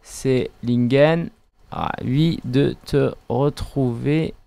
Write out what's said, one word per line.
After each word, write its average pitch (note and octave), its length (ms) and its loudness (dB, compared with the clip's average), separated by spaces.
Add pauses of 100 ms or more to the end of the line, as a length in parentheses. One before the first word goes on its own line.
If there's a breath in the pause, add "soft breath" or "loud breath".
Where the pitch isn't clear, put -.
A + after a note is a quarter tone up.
c'est - 480 -2 (120)
Lingen. C3+ 680 2 (400)
Ravi C#3 760 -2
de B2+ 320 0 (100)
te C3+ 280 0 (140)
retrouver C3 1040 -2 (140)